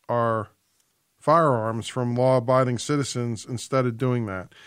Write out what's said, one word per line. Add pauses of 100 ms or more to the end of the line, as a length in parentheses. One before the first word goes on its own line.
our (680)
firearms
from
law-abiding
citizens
instead
of
doing
that. (120)